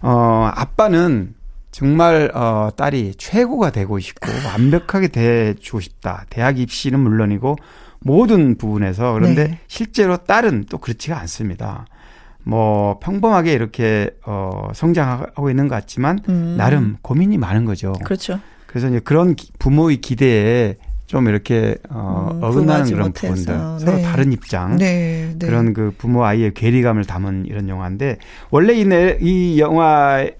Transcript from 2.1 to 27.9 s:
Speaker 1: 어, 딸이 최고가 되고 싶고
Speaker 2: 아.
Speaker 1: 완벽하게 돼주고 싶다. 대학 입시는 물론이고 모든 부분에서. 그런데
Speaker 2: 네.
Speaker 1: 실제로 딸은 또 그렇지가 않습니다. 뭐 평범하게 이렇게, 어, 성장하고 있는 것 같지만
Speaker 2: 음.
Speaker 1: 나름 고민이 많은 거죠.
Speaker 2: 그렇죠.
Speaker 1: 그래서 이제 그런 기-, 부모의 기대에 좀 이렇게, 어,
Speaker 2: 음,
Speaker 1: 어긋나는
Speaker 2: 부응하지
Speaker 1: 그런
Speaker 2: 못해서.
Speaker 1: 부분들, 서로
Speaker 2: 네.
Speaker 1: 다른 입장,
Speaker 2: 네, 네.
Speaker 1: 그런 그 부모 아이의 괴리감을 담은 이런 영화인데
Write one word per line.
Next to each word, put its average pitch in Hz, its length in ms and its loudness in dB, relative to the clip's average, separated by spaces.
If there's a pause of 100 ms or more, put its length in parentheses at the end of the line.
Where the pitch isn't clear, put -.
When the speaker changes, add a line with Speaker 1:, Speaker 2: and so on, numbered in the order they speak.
Speaker 1:
어, 110 420 0
딸이 135 420 -2
최고가 233 520 0
되고 101 280 -4
싶고 - 320 -10
Speaker 2:
아. 120 220 -6
Speaker 1:
완벽하게 160 560 2
돼주고 117 720 0
싶다. - 500 -10
대학 127 300 0
입시는 131 400 -2
물론이고 110 560 0 (440)
모든 160 560 4
부분에서. 104 580 -2
그런데 151 340 2
Speaker 2:
네. 165 180 -8
Speaker 1:
실제로 196 500 0
딸은 196 540 0
또 - 80 -8
그렇지가 135 420 -8
않습니다. 98 680 -10 (580)
뭐 104 560 0
평범하게 190 520 0
이렇게, 110 580 0 (140)
어, 101 480 -6
성장하고 143 800 -2
있는 135 180 2
것 127 60 -2
같지만 135 540 -4
Speaker 2:
음. 170 280 -2
Speaker 1:
나름 117 460 2
고민이 185 360 2
많은 107 260 0
거죠. 98 280 -4 (120)
Speaker 2:
그렇죠. 185 340 -6 (280)
Speaker 1:
그래서 - 220 -4
이제 120 120 0
그런 165 340 2
기-, - 240 -16
부모의 147 420 2
기대에 117 760 2 (300)
좀 131 220 0
이렇게, 107 460 0 (140)
어, 98 420 -4
Speaker 2:
음, - 100 -6
Speaker 1:
어긋나는 147 440 2
Speaker 2:
부응하지 120 80 -2
Speaker 1:
그런 104 160 0
Speaker 2:
못해서. 92 260 -8
Speaker 1:
부분들, 160 500 -4
서로 185 120 2
Speaker 2:
네. 180 80 0
Speaker 1:
다른 165 280 0
입장, 95 440 -4
Speaker 2:
네, 165 600 -2
네. 170 100 -8
Speaker 1:
그런 117 280 2
그 107 240 -2
부모 123 260 0
아이의 107 300 0
괴리감을 117 500 2
담은 95 420 -6
이런 101 220 -8
영화인데 95 500 -6 (320)